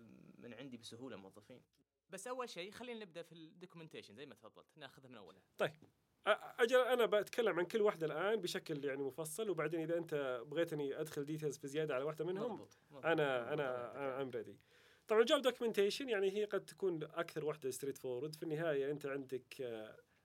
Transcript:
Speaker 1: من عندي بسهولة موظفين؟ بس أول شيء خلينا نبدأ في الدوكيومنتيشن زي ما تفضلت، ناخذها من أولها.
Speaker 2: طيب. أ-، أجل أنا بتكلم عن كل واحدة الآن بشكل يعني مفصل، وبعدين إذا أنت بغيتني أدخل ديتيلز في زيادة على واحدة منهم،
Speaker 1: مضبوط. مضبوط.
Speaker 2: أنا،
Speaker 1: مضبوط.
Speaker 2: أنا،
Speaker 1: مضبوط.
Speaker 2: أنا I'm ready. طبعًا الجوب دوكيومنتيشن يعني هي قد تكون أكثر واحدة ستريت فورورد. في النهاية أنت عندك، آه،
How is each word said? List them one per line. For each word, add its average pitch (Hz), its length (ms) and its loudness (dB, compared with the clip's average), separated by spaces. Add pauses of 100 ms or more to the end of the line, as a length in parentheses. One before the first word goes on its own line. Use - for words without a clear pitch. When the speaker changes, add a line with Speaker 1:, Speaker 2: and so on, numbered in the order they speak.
(380)
Speaker 1:
من 120 160 -16
عندي 120 240 -14
بسهولة 113 400 -12
موظفين؟ 101 440 -18 (480)
بس 185 180 -10
أول 247 220 -6
شيء 185 220 -8
خلينا 233 340 -10
نبدأ 170 160 -12
في 165 100 -14
الدوكيومنتيشن 160 840 -16
زي 135 100 -12
ما 123 100 -16
تفضلت، - 420 -20
ناخذها 135 300 -16
من 123 100 -18
أولها. 90 240 -20 (160)
Speaker 2:
طيب. 180 140 0 (560)
أ-، - 340 4
أجل 240 160 6
أنا 240 280 6
بتكلم 202 540 4
عن 180 60 4
كل 220 160 2
واحدة 165 240 4
الآن 185 360 2
بشكل 160 440 -4
يعني 139 180 0
مفصل، 156 460 -4
وبعدين 160 320 0
إذا 165 160 0
أنت 139 480 -2
بغيتني 147 540 0
أدخل 151 260 -4
ديتيلز 151 320 -2
في 143 100 -10
زيادة 147 280 0
على 127 80 2
واحدة 156 220 -2
منهم، 196 260 -2
Speaker 1:
مضبوط. 151 260 -10 (140)
مضبوط. 139 140 -8
Speaker 2:
أنا، 147 360 4
Speaker 1:
مضبوط. 139 180 -2
Speaker 2:
أنا، 127 240 0
Speaker 1:
مضبوط. 117 120 -8
Speaker 2:
أنا 135 360 -2
I'm 117 140 -4
ready. 98 100 -14 (560)
طبعًا 220 100 8
الجوب 285 200 6
دوكيومنتيشن 233 680 2
يعني 196 220 4
هي 208 140 0
قد 196 200 -2
تكون 170 380 -2
أكثر 160 420 -4
واحدة 147 260 -2
ستريت 139 260 -4
فورورد. 135 380 -4
في - 80 -8
النهاية 151 480 0
أنت 147 140 -4
عندك، 139 560 -6
آه، 113 360 -8 (280)